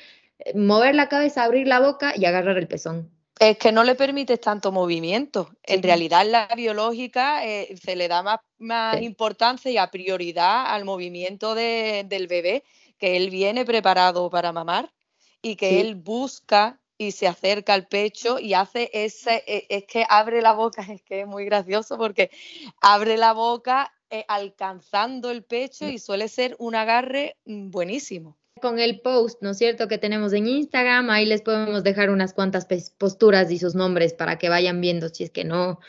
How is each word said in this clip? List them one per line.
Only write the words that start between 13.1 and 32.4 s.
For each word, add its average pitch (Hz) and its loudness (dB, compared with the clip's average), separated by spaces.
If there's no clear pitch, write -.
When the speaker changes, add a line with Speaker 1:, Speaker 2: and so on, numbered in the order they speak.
Speaker 2:
él 185 0
viene 202 -2
preparado 180 2
para 175 -2
mamar 170 -6
y 220 -8
que 190 0
Speaker 1:
Sí. 185 4
Speaker 2:
él 220 -2
busca 220 -2
y 208 -4
se 196 -4
acerca 202 0
al 190 -2
pecho 214 -2
y 202 -4
hace 202 -2
ese, 214 -4
e-, 208 -6
es 202 -4
que 226 -2
abre 214 4
la 226 6
boca, 220 -2
<laughs> 196 -14
es - -20
que 196 -8
es 202 -8
muy 202 -10
gracioso 202 -2
porque 208 0
abre 208 4
la 226 4
boca, 240 -2
eh, 220 -10
alcanzando 202 -6
el 240 -8
pecho 262 -8
Speaker 1:
Mm. 294 -6
Speaker 2:
y 226 -12
suele 208 -4
ser 247 -4
un 226 -4
agarre, 247 -2
mm, 202 -12
buenísimo. 175 -8
Speaker 1:
Con 233 -2
el 233 0
post, 233 0
¿no 202 -6
es 196 -6
cierto?, 233 0
que 214 -4
tenemos 208 -2
en 208 0
Instagram, 247 0
ahí 214 4
les 214 0
podemos 214 -2
dejar 196 2
unas 190 0
cuantas 190 -2